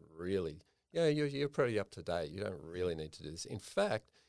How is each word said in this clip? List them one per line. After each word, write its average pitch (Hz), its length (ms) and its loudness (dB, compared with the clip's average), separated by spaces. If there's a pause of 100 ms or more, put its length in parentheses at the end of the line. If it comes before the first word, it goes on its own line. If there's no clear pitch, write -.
(160)
really, 87 460 0 (300)
yeah, 165 160 4
you're, 151 200 4
you're 139 220 -2
pretty 120 300 4
up 95 120 -2
to - 120 -12
date. 82 280 0
You 95 100 -4
don't 95 220 -4
really 85 320 0
need 78 180 -6
to - 100 -14
do 78 80 -6
this. 85 140 -8
In - 140 -6
fact, 190 500 0 (200)